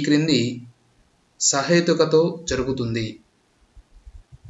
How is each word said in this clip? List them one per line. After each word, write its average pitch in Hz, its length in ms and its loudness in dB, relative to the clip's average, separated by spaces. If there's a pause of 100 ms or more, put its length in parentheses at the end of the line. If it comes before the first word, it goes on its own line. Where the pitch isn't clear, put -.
క్రింది 147 320 2 (1040)
సహేతుకతో 160 800 2 (300)
జరుగుతుంది. 123 540 -2 (1500)